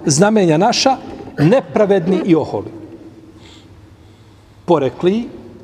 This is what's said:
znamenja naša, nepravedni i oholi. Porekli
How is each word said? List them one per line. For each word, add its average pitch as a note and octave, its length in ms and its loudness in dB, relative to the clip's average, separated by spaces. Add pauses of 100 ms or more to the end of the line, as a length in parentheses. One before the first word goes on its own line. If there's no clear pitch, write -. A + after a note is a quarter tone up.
znamenja F3 520 2
naša, A#3+ 380 2 (420)
nepravedni F#3+ 840 2
i F3+ 100 4
oholi. A#2+ 360 -4 (1900)
Porekli F3 640 0 (360)